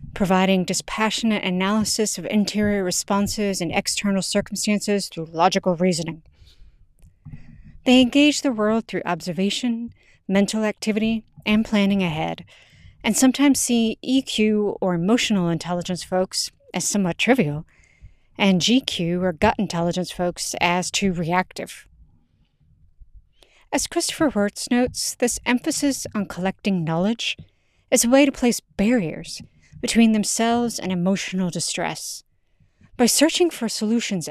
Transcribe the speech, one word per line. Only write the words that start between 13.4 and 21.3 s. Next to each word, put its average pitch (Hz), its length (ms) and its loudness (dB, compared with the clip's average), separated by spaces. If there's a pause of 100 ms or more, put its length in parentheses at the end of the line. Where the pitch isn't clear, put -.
see 233 420 0
E 262 200 0
Q 214 580 0
or 180 140 0
emotional 185 540 2
intelligence 175 540 -4
folks - 480 -2 (240)
as 180 100 -4
somewhat 185 320 0
trivial, 165 480 0 (720)
and 196 240 4
G 240 200 4
Q 180 420 -4
or 185 100 0
gut 208 240 2
intelligence 175 540 -2
folks - 500 -6
as 175 300 0
too 196 220 0
reactive. 180 720 -4 (1900)